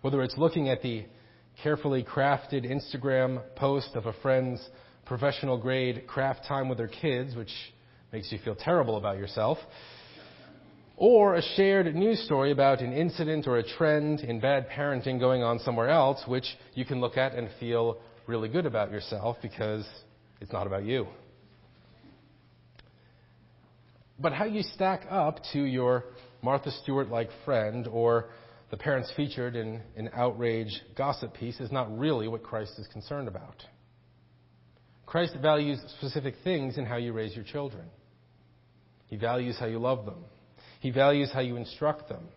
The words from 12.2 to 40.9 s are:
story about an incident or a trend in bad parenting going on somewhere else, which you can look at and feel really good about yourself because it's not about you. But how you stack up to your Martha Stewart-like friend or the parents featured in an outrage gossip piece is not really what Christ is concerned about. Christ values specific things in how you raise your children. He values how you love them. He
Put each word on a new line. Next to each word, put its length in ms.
story 280
about 280
an 140
incident 520
or 120
a 60
trend 580
in 180
bad 300
parenting 500
going 240
on 160
somewhere 300
else, 380
which 180
you 100
can 160
look 160
at 160
and 160
feel 380
really 220
good 180
about 260
yourself 500
because 440
it's 140
not 140
about 180
you. 220
But 120
how 120
you 160
stack 480
up 300
to 60
your 440
Martha 300
Stewart-like 460
friend 420
or 380
the 80
parents 380
featured 400
in 260
an 180
outrage 680
gossip 380
piece 280
is 100
not 260
really 300
what 160
Christ 340
is 100
concerned 420
about. 340
Christ 360
values 380
specific 460
things 340
in 80
how 120
you 160
raise 200
your 120
children. 400
He 80
values 420
how 80
you 140
love 260
them. 200
He 100